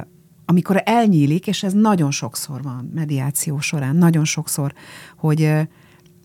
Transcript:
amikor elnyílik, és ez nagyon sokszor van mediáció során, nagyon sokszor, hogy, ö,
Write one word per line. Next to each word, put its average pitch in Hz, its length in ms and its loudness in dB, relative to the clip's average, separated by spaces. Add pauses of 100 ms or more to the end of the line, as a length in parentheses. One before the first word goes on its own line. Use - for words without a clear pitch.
(460)
amikor 180 400 2
elnyílik, 185 640 2
és 202 160 -4
ez 190 100 -2
nagyon 196 380 2
sokszor 131 500 -8
van 127 340 -10
mediáció 147 640 -4
során, 143 360 -4
nagyon 165 300 4
sokszor, 147 480 -4 (440)
hogy, 156 240 0
ö, 156 200 2 (640)